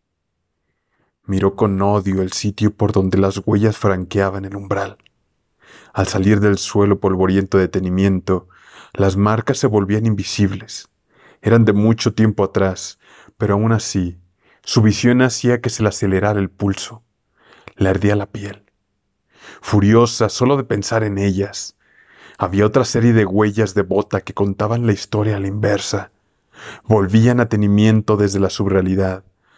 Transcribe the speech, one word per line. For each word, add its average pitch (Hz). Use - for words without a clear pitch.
Miró 98
con 98
odio 98
el 92
sitio 104
por 101
donde 95
las 98
huellas 107
franqueaban 98
el 98
umbral. 98
Al 95
salir 101
del 101
suelo 101
polvoriento 95
de 95
detenimiento, 92
las 98
marcas 110
se 131
volvían 107
invisibles. 98
Eran 113
de 107
mucho 107
tiempo 110
atrás, 95
pero 101
aún 110
así, 92
su -
visión 120
hacía 120
que 113
se -
le 101
acelerara 101
el 92
pulso. -
Le 95
ardía 101
la 101
piel. 101
Furiosa 110
solo 131
de 135
pensar 110
en 101
ellas. 98
Había 98
otra 120
serie 117
de 110
huellas 101
de 101
bota 95
que -
contaban 107
la 110
historia 104
a 98
la 98
inversa. 104
Volvían 110
a 117
tenimiento 104
desde 101
la 95
subrealidad. 95